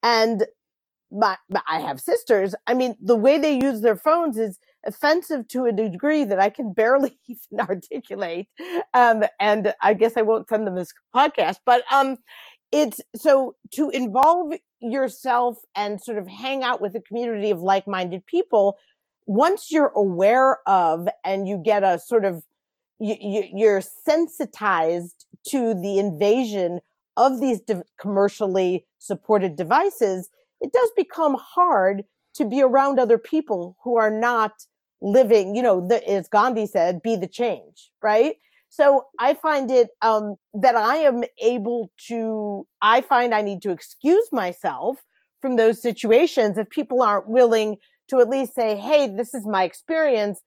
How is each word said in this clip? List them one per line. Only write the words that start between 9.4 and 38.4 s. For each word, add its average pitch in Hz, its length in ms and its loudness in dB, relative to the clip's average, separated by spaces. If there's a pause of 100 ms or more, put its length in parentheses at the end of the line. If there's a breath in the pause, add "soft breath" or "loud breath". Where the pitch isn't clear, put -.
I 208 140 2
guess 226 220 0
I 233 60 0
won't 220 260 -2
send 220 180 -2
them 185 80 -6
this 180 180 -8 (220)
podcast, 240 500 0
but, 247 280 4
um, 269 260 2 (540 loud breath)
it's, 294 280 0 (140)
so 269 400 2 (200)
to 285 160 -2
involve 285 640 0 (280)
yourself 240 800 -4 (180)
and 208 260 -6
sort 220 160 -8
of 185 80 -10
hang 254 380 -8
out 247 160 -4
with 208 160 -6
a 226 40 -6
community 214 500 -6
of 180 100 -2
like-minded 190 680 -4
people, 202 500 0 (500 soft breath)
once 294 440 0
you're 294 240 2
aware 208 640 2 (100)
of 175 400 2 (160)
and 196 220 -2
you 202 100 -4
get 196 280 0
a 175 160 2
sort 226 240 0
of, 180 180 -4 (560)
you, 220 220 -4
you, 202 240 -4 (100)
you're 202 260 2
sensitized 190 1500 -2 (220)
to 233 260 0
the 196 240 -4
invasion 202 840 0 (360)
of 254 240 2
these 254 200 -2
de-, 180 240 -6 (160)
commercially 196 840 0 (120)
supported 190 580 -2
devices, 190 720 -2 (320)
it 269 120 -8
does 480 240 2
become 311 420 0
hard 208 680 0 (300)
to 294 100 -2
be 247 180 0
around 269 360 2
other 233 200 2
people 208 640 -6
who 240 120 -2
are 220 140 2
not 220 420 -2 (500)
living, 208 520 4
you 240 80 -2
know, 185 240 2
the, 220 220 0
as 190 200 -2
Gandhi 220 380 0
said, 175 360 -2
"Be 226 140 -2
the 185 120 -6
change," 165 640 -8 (100)
right? 220 340 2 (340)